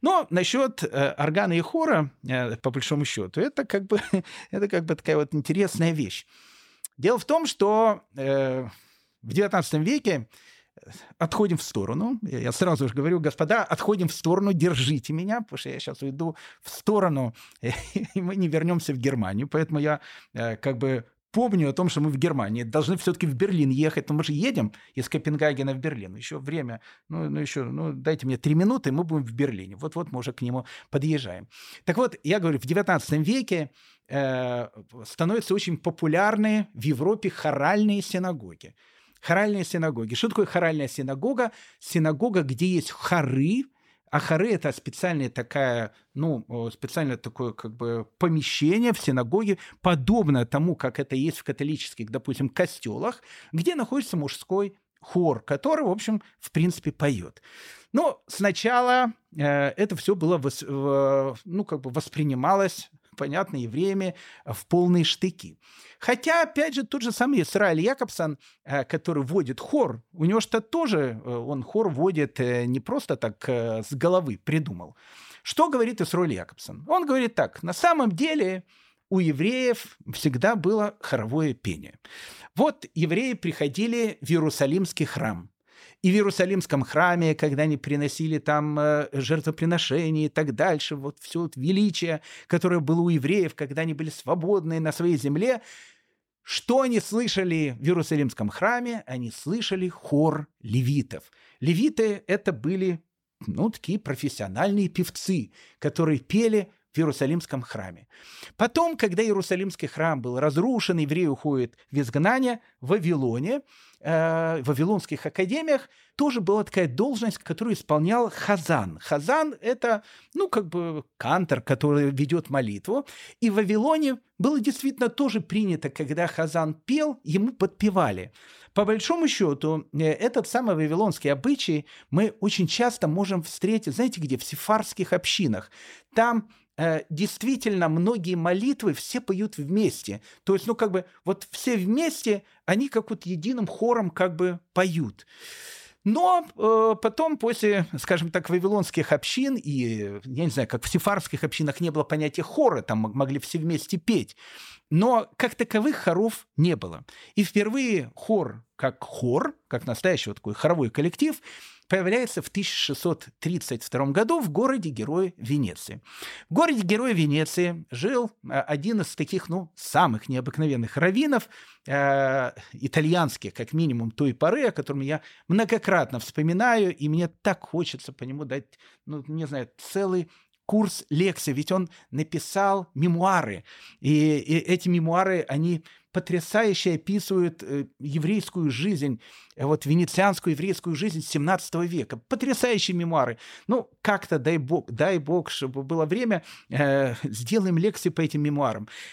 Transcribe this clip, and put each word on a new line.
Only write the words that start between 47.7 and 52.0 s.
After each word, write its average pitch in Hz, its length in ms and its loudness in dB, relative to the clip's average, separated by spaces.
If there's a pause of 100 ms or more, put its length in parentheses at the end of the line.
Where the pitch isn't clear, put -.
бы, 117 320 -6 (120)
помещение 175 760 2
в - 60 -4
синагоге, 156 580 0 (240)
подобное 151 640 4
тому, 156 300 0
как - 240 -4
это 135 180 -4
есть 156 220 -2
в - 60 -18
католических, 143 680 -6